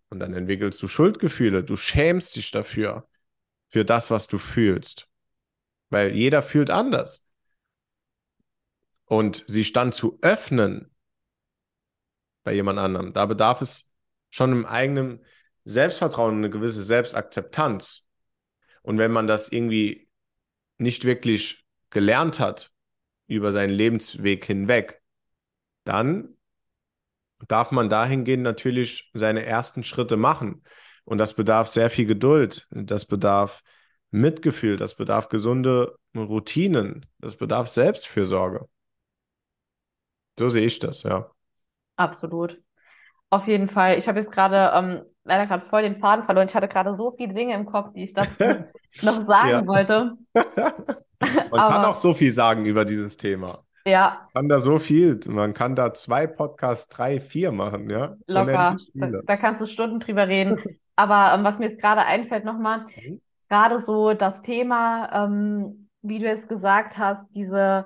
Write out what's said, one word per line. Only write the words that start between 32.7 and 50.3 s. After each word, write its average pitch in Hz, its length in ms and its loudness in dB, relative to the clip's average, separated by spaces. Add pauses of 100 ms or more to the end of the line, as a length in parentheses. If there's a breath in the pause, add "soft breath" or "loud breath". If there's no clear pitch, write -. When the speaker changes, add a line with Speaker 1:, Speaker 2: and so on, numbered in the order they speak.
Speaker 1:
bedarf 101 580 0 (480)
Mitgefühl, 123 640 0
das 98 180 -8
bedarf 110 340 -2
gesunde 123 680 0 (180)
Routinen, 110 920 -2 (140)
das - 160 -14
bedarf 113 320 -4
Selbstfürsorge. 98 1000 -2 (1700)
So 120 120 0
sehe 113 160 2
ich 117 140 -2
das, - 240 -8
ja. 98 260 -4 (640)
Speaker 2:
Absolut. 170 680 -6 (680 soft breath)
Auf 196 180 0
jeden 202 220 2
Fall. 185 280 4
Ich 190 100 -4
habe 208 120 -2
jetzt 214 120 -8
gerade, 190 420 4
ähm, 180 300 0 (200)
leider 196 240 2
gerade 185 180 -4
voll 214 160 2
den 202 180 -2
Faden 220 260 2
verloren. 190 220 4
Ich - 80 -8
hatte 196 120 2
gerade 190 280 -2
so 233 220 -4
viele 214 160 -8
Dinge 233 220 -4
im 208 100 -6
Kopf, 202 280 -4
die 185 120 -12
ich - 80 -16
dazu 196 300 0
Speaker 1:
<laughs> - 580 -2
Speaker 2:
noch 214 240 2
sagen 208 240 6
Speaker 1:
Ja. 233 180 2
Speaker 2:
wollte. 214 500 2 (160)